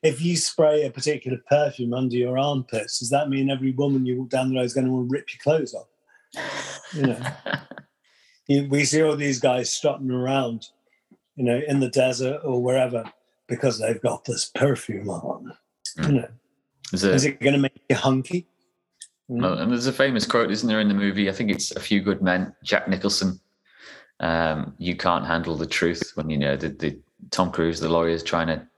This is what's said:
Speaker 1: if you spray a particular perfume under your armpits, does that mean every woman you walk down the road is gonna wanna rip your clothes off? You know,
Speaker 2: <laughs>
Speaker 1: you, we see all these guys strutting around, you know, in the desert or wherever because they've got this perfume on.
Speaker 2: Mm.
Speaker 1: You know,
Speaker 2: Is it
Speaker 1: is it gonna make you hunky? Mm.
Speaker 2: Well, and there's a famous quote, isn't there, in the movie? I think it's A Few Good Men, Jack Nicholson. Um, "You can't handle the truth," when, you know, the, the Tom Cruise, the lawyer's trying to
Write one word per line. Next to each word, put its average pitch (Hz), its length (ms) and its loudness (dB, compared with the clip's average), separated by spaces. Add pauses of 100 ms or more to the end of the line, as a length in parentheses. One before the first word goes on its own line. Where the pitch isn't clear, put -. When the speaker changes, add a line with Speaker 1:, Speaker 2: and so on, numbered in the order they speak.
Speaker 1:
if 147 180 2
you 170 160 2
spray 151 480 4
a 135 60 -2
particular 131 480 -4 (100)
perfume 135 460 2
under 127 220 0
your 123 220 0
armpits, 131 600 -2
does 117 120 -6
that 139 200 2
mean 135 200 0
every 131 220 0
woman 135 340 2
you 123 140 0
walk 127 80 -6
down 131 220 0
the 131 60 0
road 127 80 2
is 123 100 -4
gonna 127 180 2
wanna 127 160 0
rip 139 240 -4
your - 100 -18
clothes 151 320 0
off? - 140 -14 (1040)
You 143 140 0
know, 120 120 -2 (640)
Speaker 2:
<laughs> - 640 -20
Speaker 1:
you, 139 200 4
we 143 160 2
see 151 180 4
all 151 140 4
these 139 240 0
guys 127 320 2
strutting 139 380 0
around, 127 560 0 (680)
you 135 80 -2
know, 120 220 2
in 139 140 2
the 127 80 2
desert 131 560 0
or 123 180 0
wherever 123 420 0 (440)
because 120 300 0
they've 110 240 -2
got 120 220 -2
this 117 300 -4
perfume 110 540 -2
on. - 440 -8 (460)
Speaker 2:
Mm. - 100 0
Speaker 1:
You 147 120 4
know, - 80 -10 (640)
Speaker 2:
Is 90 120 0
it 95 100 6
Speaker 1:
is 135 100 4
it 143 160 -2
gonna 139 180 4
make 135 300 0
you 127 80 4
hunky? 131 500 0 (840)
Mm. 120 100 -2
Speaker 2:
Well, 92 180 2
and 104 120 0
there's 123 160 0
a 131 60 0
famous 131 340 0
quote, 117 240 2
isn't 104 180 -2
there, 110 120 2
in 104 80 4
the 98 60 2
movie? 98 360 2
I - 20 -4
think 104 180 -2
it's - 260 -2
A 98 40 -6
Few 101 220 0
Good 95 180 0
Men, 92 420 0
Jack - 260 0
Nicholson. 95 520 0 (800)
Um, 82 580 0
"You 87 180 -2
can't 87 300 2
handle 85 300 -2
the 78 100 -4
truth," 85 480 -2
when, 78 140 -6
you 78 100 -2
know, 71 180 0
the, 78 120 -4
the - 300 -6 (320)
Tom 90 200 0
Cruise, 82 300 0
the 82 80 -2
lawyer's 82 340 0
trying 82 260 -2
to 78 180 -4 (120)